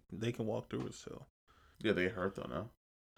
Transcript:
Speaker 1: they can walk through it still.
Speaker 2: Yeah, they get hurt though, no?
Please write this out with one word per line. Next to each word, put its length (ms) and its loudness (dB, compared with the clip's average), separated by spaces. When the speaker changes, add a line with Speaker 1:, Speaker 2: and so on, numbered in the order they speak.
Speaker 1:
they 200 0
can 160 -2
walk 220 -2
through 180 -2
it 80 -8
still. 320 -12
Speaker 2:
Yeah, 120 6
they 100 6
get 80 4
hurt 240 0
though, 140 -4
no? 200 -4